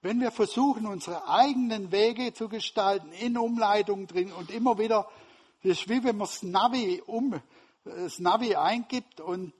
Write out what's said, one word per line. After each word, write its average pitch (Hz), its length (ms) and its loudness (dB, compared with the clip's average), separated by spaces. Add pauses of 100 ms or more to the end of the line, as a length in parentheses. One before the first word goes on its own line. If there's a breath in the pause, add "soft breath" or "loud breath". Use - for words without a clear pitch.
Wenn 220 180 0
wir - 120 0
versuchen, 240 540 2
unsere 175 420 -8
eigenen 220 640 2
Wege 226 400 2
zu 220 160 -6
gestalten, 196 640 -2
in 240 260 -2
Umleitungen 208 720 0
drin 180 240 -2
und 170 180 -12
immer 233 280 2
wieder, 220 300 2 (540 loud breath)
das 180 160 2
ist - 100 -8
wie 240 140 2
wenn 240 140 2
man 202 100 -2
das - 160 -10
Navi 196 640 2
um, 226 340 -2 (440 soft breath)
das 165 340 -10
Navi 196 380 2
eingibt 233 640 -2
und 180 400 -8